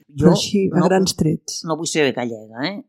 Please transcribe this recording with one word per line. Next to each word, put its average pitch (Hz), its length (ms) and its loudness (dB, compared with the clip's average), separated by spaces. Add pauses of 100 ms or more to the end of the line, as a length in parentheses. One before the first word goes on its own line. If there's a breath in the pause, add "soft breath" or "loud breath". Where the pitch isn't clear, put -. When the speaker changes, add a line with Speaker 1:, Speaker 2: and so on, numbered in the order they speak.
Speaker 1:
Jo 147 220 2
Speaker 2:
Però 175 60 8
així, 202 380 0
a 165 80 0
Speaker 1:
no 165 100 4
Speaker 2:
grans 190 240 2
Speaker 1:
vull, - 80 -6
Speaker 2:
trets. 160 440 -4
Speaker 1:
no 160 120 -4
vull 165 120 -6
ser 156 240 2
gallega, 113 520 -8
eh? 190 100 -6 (140)